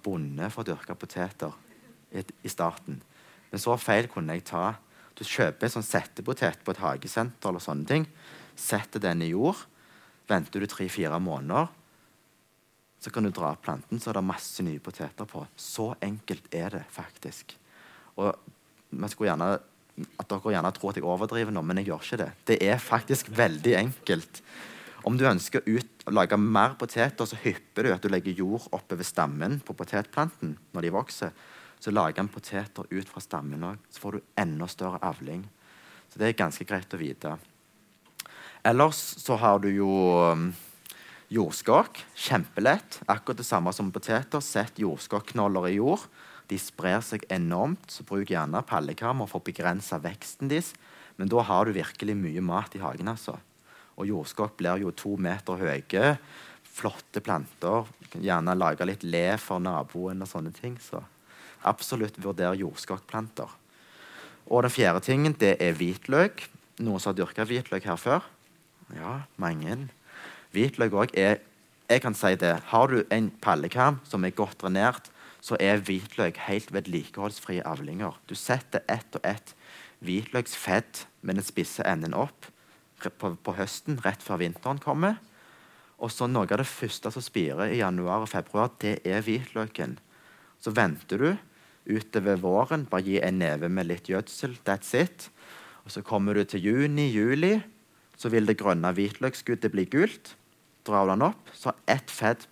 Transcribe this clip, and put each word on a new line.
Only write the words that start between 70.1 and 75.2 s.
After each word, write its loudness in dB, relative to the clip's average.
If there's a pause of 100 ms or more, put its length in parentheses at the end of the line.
Hvitløk 2
også 2
er, 6 (500)
jeg 6
kan 0
si 4
det, 4 (180)
har 8
du 4 (100)
en 2 (100)
pallekam 2
som 0
er 0
godt -2
drenert, 2 (340)